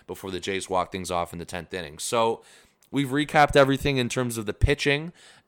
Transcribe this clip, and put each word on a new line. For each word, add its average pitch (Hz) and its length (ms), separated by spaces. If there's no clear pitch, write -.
before 95 240
the 90 100
Jays 95 280
walked 90 240
things 92 180
off 85 220
in 85 60
the 85 80
tenth 85 260
inning. 82 260
So 113 440
we've 135 160
recapped 147 480
everything 139 400
in 123 120
terms 123 300
of 110 80
the 104 60
pitching, 147 600